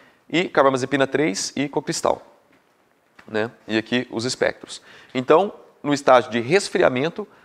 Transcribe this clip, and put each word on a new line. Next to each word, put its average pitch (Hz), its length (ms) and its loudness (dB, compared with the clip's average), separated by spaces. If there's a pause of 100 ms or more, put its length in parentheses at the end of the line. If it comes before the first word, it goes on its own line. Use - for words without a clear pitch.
(300)
e 175 200 -2
carbamazepina 135 560 2
três 151 500 -4
e 139 140 -2
cocristal, - 560 -4 (1000)
né? 110 240 -4 (160)
E 110 100 -2
aqui 120 320 -2
os 113 160 -6
espectros. - 560 -4 (320)
Então, 151 400 2 (300)
no 143 100 0
estágio 131 380 4
de 117 80 -2
resfriamento, 165 880 0 (180)